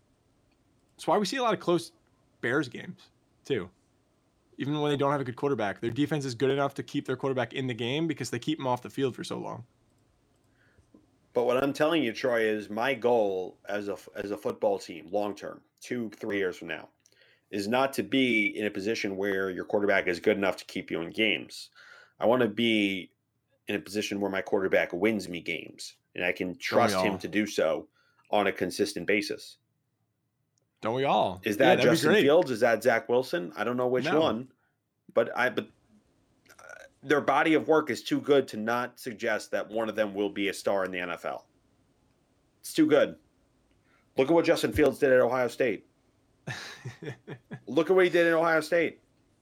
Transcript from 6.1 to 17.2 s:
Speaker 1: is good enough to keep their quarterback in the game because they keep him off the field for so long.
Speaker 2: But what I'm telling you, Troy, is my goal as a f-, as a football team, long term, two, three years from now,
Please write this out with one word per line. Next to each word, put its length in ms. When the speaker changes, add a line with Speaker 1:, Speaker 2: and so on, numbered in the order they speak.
Speaker 1:
is 100
good 160
enough 240
to 80
keep 220
their 100
quarterback 380
in 140
the 60
game 340
because 220
they 100
keep 200
him 80
off 140
the 80
field 260
for 80
so 140
long. 260
Speaker 2:
But 120
what 180
I'm 100
telling 300
you, 80
Troy, 320
is 260
my 240
goal 640
as 200
a 60
f-, 220
as 160
a 60
football 400
team, 340
long 220
term, 280
two, 380
three 200
years 200
from 100
now, 220